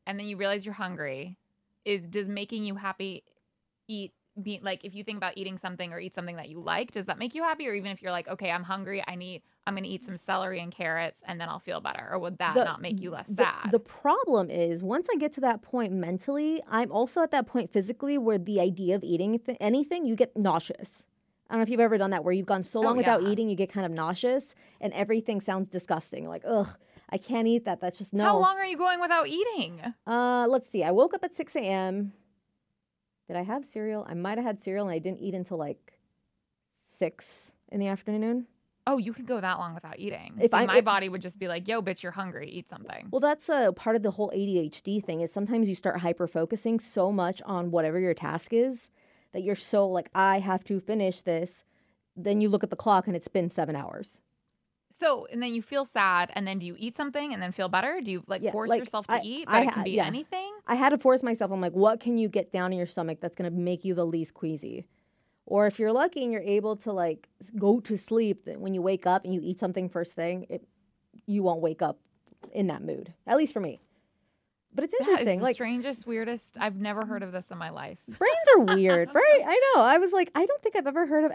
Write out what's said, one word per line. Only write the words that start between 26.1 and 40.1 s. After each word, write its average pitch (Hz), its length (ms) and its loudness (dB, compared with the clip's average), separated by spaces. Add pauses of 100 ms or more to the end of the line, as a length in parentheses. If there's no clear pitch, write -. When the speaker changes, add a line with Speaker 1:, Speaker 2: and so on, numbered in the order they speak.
Speaker 2:
Like, 165 180 -10
"Ugh, 208 300 0 (340)
I 196 100 -4
can't 226 280 -2
eat 233 180 2
that. 185 140 -4
That's 180 200 -4
just, 196 140 -12
no." 202 120 2
Speaker 1:
How 403 140 6
long 381 180 4
are 392 80 -2
you 370 120 -4
going 349 220 0
without 339 280 2
eating? 247 640 -6 (140)
Speaker 2:
Uh, 247 420 2
let's 254 200 0
see. 185 140 0
I 170 80 2
woke 262 220 6
up 381 100 -4
at 349 120 -6
six - 200 -6
A 285 60 -2
M. 190 520 -2 (1120)
Did 175 100 -6
I 175 60 -2
have 240 220 -6
cereal? 214 420 -6
I - 80 -10
might 190 220 -4
have 240 80 -2
had 208 160 -4
cereal 196 260 -4
and 175 60 -4
I 165 60 -2
didn't 185 200 -6
eat 185 140 -6
until, 180 240 -6
like, - 420 -8 (720)
six - 800 -10 (180)
in 202 80 -4
the 196 80 -2
afternoon. 214 600 -4 (400)
Speaker 1:
Oh, 269 100 2
you 226 160 -4
can 254 120 -14
go 233 160 -4
that 185 160 -2
long 170 160 -8
without 160 260 -14
eating. - 400 -12